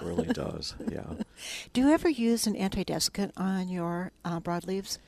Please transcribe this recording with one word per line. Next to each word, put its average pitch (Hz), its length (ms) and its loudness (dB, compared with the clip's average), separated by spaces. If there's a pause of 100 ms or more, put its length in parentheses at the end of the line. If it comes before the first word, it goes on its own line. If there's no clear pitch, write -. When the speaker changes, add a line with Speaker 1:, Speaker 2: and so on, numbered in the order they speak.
Speaker 1:
It 85 40 -6
really 85 220 0
does, - 540 -2
Speaker 2:
<laughs> - 100 -4
Speaker 1:
yeah. - 140 -6 (640)
Speaker 2:
Do 247 80 2
you 277 140 8
ever 330 160 4
use 233 360 2
an 208 100 2
antidesicant 190 800 0
on 185 320 0
your, 175 420 -2 (140)
uh, 170 160 -2
broadleaves? 185 560 -2 (100)